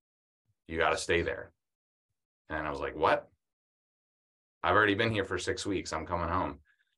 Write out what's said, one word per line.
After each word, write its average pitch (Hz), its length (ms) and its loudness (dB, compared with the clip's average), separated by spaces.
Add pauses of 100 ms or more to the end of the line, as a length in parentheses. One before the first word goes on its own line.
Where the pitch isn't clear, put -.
(680)
You 80 100 -6
gotta 78 200 2
stay 85 240 2
there." - 300 -4 (1000)
And 78 180 -4
I - 20 -4
was 71 100 -6
like, 71 160 -6
"What? 90 340 2 (1300)
I've 87 120 4
already 104 200 6
been 113 160 0
here 101 140 0
for 90 120 -4
six - 280 -4
weeks. 90 280 -4
I'm 78 120 -4
coming 85 240 -4
home." 85 300 -2 (380)